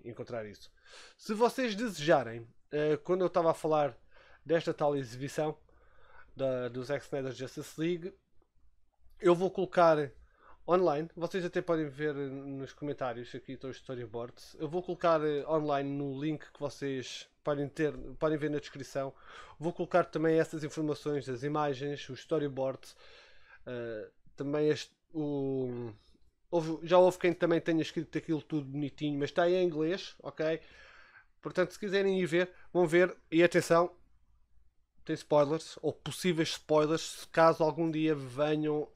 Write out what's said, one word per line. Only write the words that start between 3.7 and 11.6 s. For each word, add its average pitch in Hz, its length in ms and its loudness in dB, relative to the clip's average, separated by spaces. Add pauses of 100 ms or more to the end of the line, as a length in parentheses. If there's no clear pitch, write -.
desta 160 280 0
tal 147 220 0
exibição 139 640 -4 (760)
da, 127 360 -2
do 123 120 -8
Zack 131 220 -4
Snyder 131 300 -6
Justice 131 440 -10
League, 170 360 -4 (1080)
eu 175 160 6
vou 180 160 0
colocar 175 460 4 (680)
online, 165 480 2
vocês 170 280 -4
até 175 160 -4
podem 160 300 0